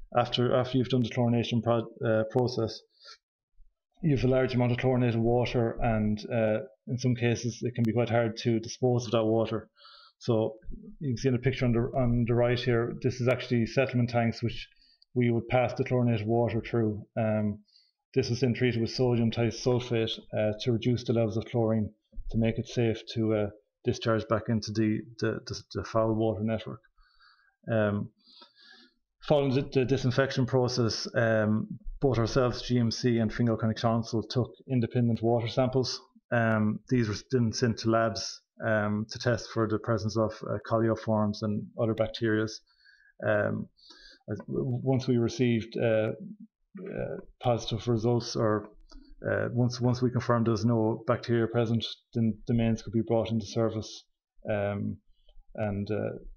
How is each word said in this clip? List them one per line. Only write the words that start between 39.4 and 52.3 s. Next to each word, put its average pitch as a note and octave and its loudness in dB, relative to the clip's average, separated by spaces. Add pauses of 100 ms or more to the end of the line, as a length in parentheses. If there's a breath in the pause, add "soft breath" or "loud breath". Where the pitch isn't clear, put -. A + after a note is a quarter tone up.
for A2 2
the G#2 0
presence A2 -2
of, A2 0 (160)
uh, A2+ -4 (100)
colioforms A2 0
and G#2+ -4 (140)
other A2 0
bacterias. A2 0 (760 soft breath)
Um, G#2+ 0 (600 loud breath)
as, G#2 -6
w-, C3 -4
once B2+ 0
we B2+ 2
received, A#2 0
uh, A2+ 2 (680)
uh, - -8 (240)
positive A#2 -2
results, A#2 0
or, G#2+ 0 (600 loud breath)
uh, G#2 0
once, A#2+ 0
once A#2+ 0
we B2 2
confirmed A#2 0
there's A2 2
no A2+ 2
bacteria A#2 0
present, A2+ 0 (300)
then A2+ 2 (120)